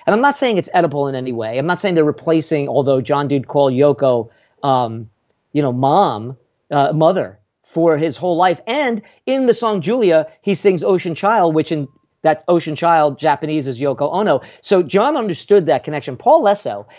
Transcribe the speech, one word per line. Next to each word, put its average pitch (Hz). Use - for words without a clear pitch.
And 190
I'm 220
not 277
saying 233
it's -
Oedipal 147
in 135
any 127
way. 113
I'm 139
not 175
saying 185
they're 160
replacing, 151
although 135
John 143
did 135
call 143
Yoko, 127
um, 117
you 147
know, 131
mom, 131
uh, 147
mother 156
for 165
his 151
whole 170
life. 175
And 240
in 262
the 240
song 220
Julia, 165
he 202
sings 185
Ocean 180
Child, 196
which 156
in, 147
that's 156
Ocean 165
Child, 156
Japanese 151
is 123
Yoko 143
Ono. 175
So 185
John 220
understood 202
that 143
connection, 147
Paul 311
less 202
so, 104